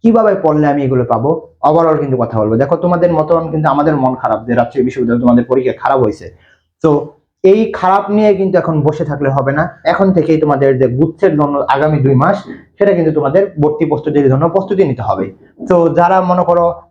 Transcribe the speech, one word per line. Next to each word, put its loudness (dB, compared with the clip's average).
কিভাবে 2
পড়লে 2
আমি -2
এগুলো 0
পাবো, 0
overall 2
কিন্তু -2
কথা -4
বলবো। 0
দেখো, 0
তোমাদের 2
মতন 0
কিন্তু -2
আমাদের 0
মন 0
খারাপ -2
যে -4
রাজশাহী 0
বিশ্ববিদ্যালয়ে -2
তোমাদের 4
পরীক্ষা 0
খারাপ 0
হয়েছে। -6
তো 4
এই 6
খারাপ 0
নিয়ে 4
কিন্তু -2
এখন -2
বসে -2
থাকলে -4
হবে -2
না, 0
এখন 0
থেকেই 2
তোমাদের 2
যে 2
গুচ্ছের 0
জন্য 0
আগামী 0
দুই 4
মাস, 2
সেটা 2
কিন্তু 0
তোমাদের 0
ভর্তি 0
প্রস্তুতির 0
জন্য 0
প্রস্তুতি -2
নিতে -6
হবে। -2
তো 2
যারা 2
মনে 0
করো 2